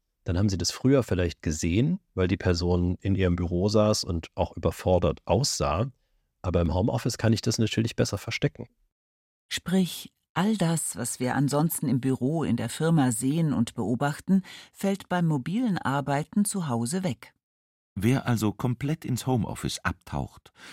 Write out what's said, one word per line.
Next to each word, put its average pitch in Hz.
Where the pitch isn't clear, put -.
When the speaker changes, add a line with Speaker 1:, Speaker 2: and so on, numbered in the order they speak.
Speaker 1:
dann 87
haben 104
sie 95
das 85
früher 131
vielleicht 90
gesehen, 92
weil 92
die 90
Person 87
in 98
ihrem 90
Büro 87
saß 107
und 85
auch -
überfordert 85
aussah. 92
Aber 87
im 82
Homeoffice 117
kann 110
ich 101
das 107
natürlich 113
besser 113
verstecken. -
Speaker 2:
Sprich, -
all 208
das, 165
was -
wir 123
ansonsten 143
im 131
Büro, 135
in 107
der 113
Firma 156
sehen 143
und 117
beobachten, 143
fällt -
beim 180
mobilen 170
Arbeiten 143
zu 175
Hause 123
weg. -
Speaker 3:
Wer 117
also 107
komplett 139
ins -
Homeoffice 110
abtaucht, -